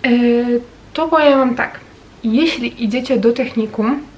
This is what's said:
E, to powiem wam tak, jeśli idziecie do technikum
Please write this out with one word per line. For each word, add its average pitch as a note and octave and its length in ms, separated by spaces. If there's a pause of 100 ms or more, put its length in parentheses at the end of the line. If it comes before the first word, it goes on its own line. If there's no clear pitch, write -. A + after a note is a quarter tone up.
E, C4 60 (840)
to D#4+ 140
powiem D4 320
wam B3 160
tak, - 240 (440)
jeśli A#3+ 600
idziecie B3 340
do A3+ 160
technikum A#3+ 680 (160)